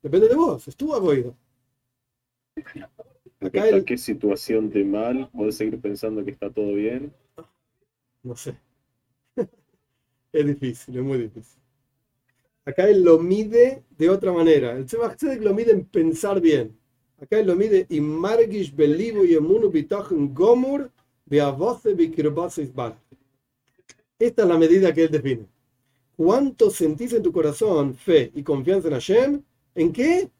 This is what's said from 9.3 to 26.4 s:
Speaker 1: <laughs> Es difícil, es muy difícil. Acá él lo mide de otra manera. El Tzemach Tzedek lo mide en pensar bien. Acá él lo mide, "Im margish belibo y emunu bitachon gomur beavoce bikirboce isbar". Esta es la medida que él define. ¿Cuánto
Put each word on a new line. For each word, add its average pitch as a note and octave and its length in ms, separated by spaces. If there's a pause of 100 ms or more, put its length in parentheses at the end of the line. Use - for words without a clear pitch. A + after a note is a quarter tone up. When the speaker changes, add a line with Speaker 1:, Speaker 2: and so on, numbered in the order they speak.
Speaker 1:
<laughs> B3 120 (840)
Es D3 140
difícil, C3 500
es B2 60
muy C3+ 160
difícil. A2 420 (1040)
Acá F3 240
él G3+ 140
lo E3 160
mide A3 640 (160)
de D#3+ 100
otra F#3+ 240
manera. D#3 400
El C3 140
Tzemach A3+ 300
Tzedek C4 260
lo G#3 100
mide A3+ 200
en F#3 120
pensar F3 560
bien. C#3 340 (460)
Acá G#3 180
él A3 80
lo F3+ 80
mide, G3 360
"Im D3+ 140
margish F#3+ 680
belibo F#3 500
y E3+ 100
emunu F#3+ 360
bitachon D#3+ 640
gomur B3+ 580 (360)
beavoce D3 680
bikirboce D#3+ 680
isbar". B2+ 340 (1200)
Esta A#3 240
es F#3 60
la E3+ 100
medida E3+ 340
que E3 120
él D#3+ 60
define. C3 360 (680)
¿Cuánto A3 540